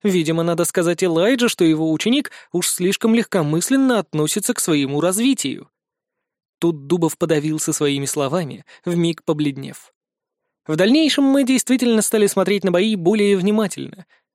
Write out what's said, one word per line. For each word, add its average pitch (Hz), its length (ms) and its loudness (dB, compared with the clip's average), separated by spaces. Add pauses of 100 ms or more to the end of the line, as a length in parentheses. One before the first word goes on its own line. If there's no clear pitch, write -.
«Видимо, 165 400 0
надо 170 220 0
сказать 170 380 0
Элайджа, 208 460 2
что - 160 0
его 160 280 2
ученик 240 380 -2 (220)
уж 180 160 -4
слишком 196 460 0
легкомысленно 214 840 0
относится 160 560 -2
к - 60 -6
своему 143 400 0
развитию». 190 680 -2 (920)
Тут 151 280 -2
Дубов 165 280 0
подавился 156 560 -2
своими 139 340 -2
словами, 139 580 -4 (200)
вмиг 170 380 -2
побледнев. 143 680 -4 (760)
В 156 80 -4
дальнейшем 277 500 2
мы 269 200 4
действительно 240 580 2
стали 214 240 2
смотреть 190 380 0
на 180 80 0
бои 208 240 2
более 202 400 2
внимательно. 185 680 -4 (280)